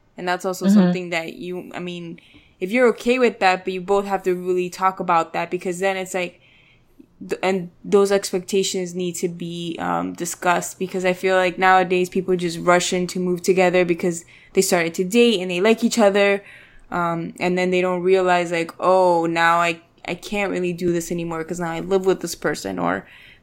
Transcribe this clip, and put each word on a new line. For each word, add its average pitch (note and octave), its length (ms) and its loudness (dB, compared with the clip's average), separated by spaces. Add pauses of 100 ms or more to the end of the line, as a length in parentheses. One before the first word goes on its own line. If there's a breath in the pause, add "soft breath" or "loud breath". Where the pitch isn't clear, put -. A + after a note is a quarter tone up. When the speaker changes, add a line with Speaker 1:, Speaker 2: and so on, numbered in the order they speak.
(160)
Speaker 1:
And F3+ 120 -6
that's F3+ 160 -2
also F#3 220 -2
Speaker 2:
Mm-hmm. G3 80 6
Speaker 1:
something F3+ 360 4
that E3 240 -6
you, F3+ 400 -10
I - 60 -8
mean, F3 400 -10 (400 soft breath)
if F#3 100 -6
you're B3 200 4
okay A#3+ 280 0
with A#3 220 2
that, F#3 240 2
but F#3+ 80 -6
you F#3 80 -6
both G3+ 260 0
have F#3+ 160 -2
to F#3 120 0
really F3+ 360 -2
talk F#3+ 300 -2
about E3+ 320 0
that, E3+ 180 -6
because F3+ 300 -6
then F#3+ 160 0
it's F#3 180 -6
like, F3+ 260 -6 (760 soft breath)
th-, - 240 -8
and F3+ 280 -2 (140)
those G3 280 4
expectations F#3+ 840 -2
need F3+ 220 -4
to F#3 120 -4
be, E3+ 520 -8
um, F3 320 -4
discussed, F3 680 -4
because F#3 260 -6
I F#3 80 2
feel F#3 220 0
like F3+ 240 2
nowadays F#3 500 4
people F#3 280 -2
just E3+ 240 -4
rush F3 320 2
in F3+ 160 -2
to F#3 100 -8
move F3+ 240 -2
together F3+ 420 4
because E3+ 400 -4 (280 loud breath)
they F#3+ 100 2
started E3+ 320 0
to F#3+ 100 -2
date A3+ 360 4
and F#3 100 -4
they F3 100 -2
like A3+ 220 4
each A#3 160 0
other, G3+ 460 4 (480 loud breath)
um, E3+ 480 -4
and F3+ 180 0
then F3+ 140 0
they F3+ 80 2
don't F3+ 220 0
realize, F3+ 500 2
like, E3 260 -4
"Oh, F3+ 480 4
now E3+ 320 2
I, E3+ 220 0 (260)
I - 80 -6
can't G3+ 380 -4
really F3+ 200 -2
do F3 200 -2
this E3+ 180 -4
anymore E3+ 320 -6
'cause E3+ 160 -8
now E3 140 -4
I E3 80 -6
live F#3 260 2
with F#3 140 4
this - 160 -8
person." F3+ 420 -4
Or F3 260 -2 (380 loud breath)